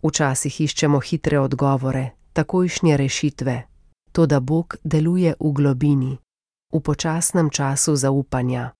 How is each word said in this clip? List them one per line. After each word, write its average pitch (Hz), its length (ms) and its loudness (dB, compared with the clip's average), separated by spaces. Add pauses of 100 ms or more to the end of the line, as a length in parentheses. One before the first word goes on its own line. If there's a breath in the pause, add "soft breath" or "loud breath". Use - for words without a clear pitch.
Včasih 143 580 -2
iščemo 147 400 2
hitre 147 400 -2
odgovore, 131 720 -2 (220)
takojšnje 165 640 2
rešitve. 135 680 -2 (500)
Toda 147 280 4
Bog 156 440 -2
deluje 165 560 2
v 151 120 0
globini, 135 680 2 (540)
v 160 80 0
počasnem 160 680 0
času 143 460 0
zaupanja. 127 840 -2